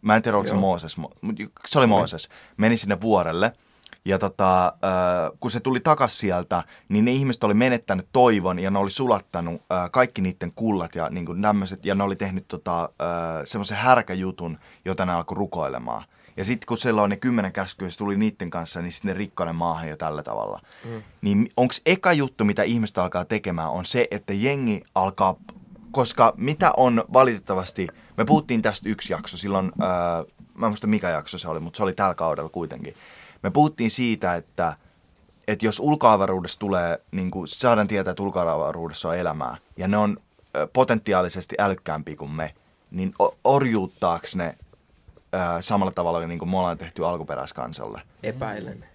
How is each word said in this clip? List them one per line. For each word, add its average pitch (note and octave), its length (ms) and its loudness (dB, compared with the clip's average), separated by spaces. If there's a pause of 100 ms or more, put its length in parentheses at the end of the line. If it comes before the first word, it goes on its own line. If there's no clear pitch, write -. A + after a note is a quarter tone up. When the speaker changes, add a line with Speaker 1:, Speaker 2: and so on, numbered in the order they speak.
Speaker 1:
Mä G#2+ 140 6
en A2+ 60 4
tiedä, A2 140 2
oliko G2 120 2
se G#2+ 60 -2
Speaker 2:
Joo. G2 60 2
Speaker 1:
Mooses, F2 380 0
mo-, D#2+ 220 -10
mut G#2+ 180 -6
ju-, G#2 100 -10 (180)
se - 120 4
oli C3 60 8
Speaker 2:
Oli. A#2 60 8
Speaker 1:
Mooses. E2 380 2 (280)
Meni A2+ 200 4
sinne G2 240 -2
vuorelle. G2 520 2 (520)
Ja F#2+ 140 2
tota, F#2 480 4
äh, F2 60 0 (680)
kun A#2+ 100 -4
se A#2 100 -2
tuli C3 200 0
takas D3 380 2
sieltä, F2+ 440 0 (260)
niin G#2 160 4
ne B2 80 4
ihmiset C3 320 0
oli G#2 100 4
menettänyt A2+ 580 2
toivon G2+ 460 4
ja F#2+ 120 -2
ne G2 80 0
oli G2 120 0
sulattanut, F#2 720 -2 (100)
äh, F2+ 180 -2
kaikki B2+ 320 2
niitten F2+ 300 -4
kullat G2+ 420 -2
ja E2 160 -2
niinku E2+ 320 -8
tämmöset. G2 420 0
Ja G2 100 0
ne G2 100 2
oli G2 120 -2
tehnyt F#2+ 320 -6
tota, F2 340 -4
äh, E2 60 -4 (560)
semmosen G#2 320 -4
härkäjutun, F#2 840 2 (260)
jota F#2 220 -2
ne F2+ 60 -2
alkoi E2+ 240 -4
rukoilemaan. C2 680 -4 (340)
Ja F#2+ 80 -6
sit A#2 200 -4
kun A#2 140 -4
siellä A2 240 2
on G2+ 80 2
ne G2+ 60 -2
kymmenen A2 360 -2
käskyä, F#2 380 -6
se E2 80 -12
tuli G2+ 180 -2
niitten G2+ 340 -2
kanssa, E2+ 320 -8
niin E2+ 100 -8
sit - 120 -10
ne G2 100 -2
rikkoi F#2+ 320 -6
ne E2 60 -6
maahan E2 360 -4
ja D2+ 80 -10
tällä D2+ 260 -6
tavalla. G#1+ 380 -8 (240)
Speaker 2:
Mm. A#2 180 -12 (200)
Speaker 1:
Niin G2+ 340 2
onks B2 300 2
eka F#3 260 4
juttu, C3+ 320 0
mitä G#2 180 2
ihmiset A2 360 0
alkaa F2+ 260 -2
tekemään, E2+ 460 -4
on F2+ 140 -6
se, A#2+ 260 0
että G#2 220 -6
jengi A#2 500 0 (120)
alkaa, F#2+ 400 2 (560)
koska A#2+ 460 4
mitä D3+ 400 2
on A#2+ 360 4
valitettavasti, G2 760 4 (280)
me A2 80 2
puhuttiin B2 380 2
tästä G#2 260 -2
yksi G#2 240 -4
jakso D#2+ 240 -8
silloin, F#2+ 360 -2 (100)
äh, F#2 60 0 (680)
mä A2+ 120 -4
en G#2+ 40 2
muista G#2 160 -6
mikä G2+ 220 0
jakso D#2+ 300 -4
se E2+ 100 -8
oli, D#2+ 120 -4
mut D#2+ 140 -10
se - 80 -4
oli F#2+ 100 0
tällä F#2+ 220 0
kaudella D#2+ 360 -2
kuitenkin. - 440 -10 (480)
Me G2+ 80 -2
puhuttiin D3 400 2
siitä, A2 440 -2
että, E2 420 -4 (720)
että G#2+ 180 -2
jos G#2+ 140 0
ulkoavaruudessa G2 800 4
tulee, F2+ 400 0 (140)
niinku, F#2 340 -6
saadaan A2 420 2
tietää, G2 220 -2
että F2+ 120 -6
ulkoavaruudessa E2 840 -2
on E2 100 -2
elämää, D2+ 380 -4 (200)
ja F2+ 120 -4
ne G#2 80 2
on, G#2 200 2 (400)
ö, D#2 160 0
potentiaalisesti F#2+ 840 0
älykkäämpiä D#2+ 580 -2
kuin D2 140 -12
me, D#2 240 -8 (360)
niin F#2 220 -4 (100)
o-, - 120 0 (100)
orjuuttaaks A2 920 0
ne, E2+ 200 -4 (760)
ö, F#2 40 -2 (240)
samalla G2 300 0
tavalla, E2+ 340 -2
niin E2+ 120 -6
kuin E2+ 100 -6
me F#2+ 100 0
ollaan F2 200 -2
tehty E2 280 -6
alkuperäiskansalle? C2+ 960 -6 (200)
Speaker 2:
Epäilen. A2 600 -10 (100)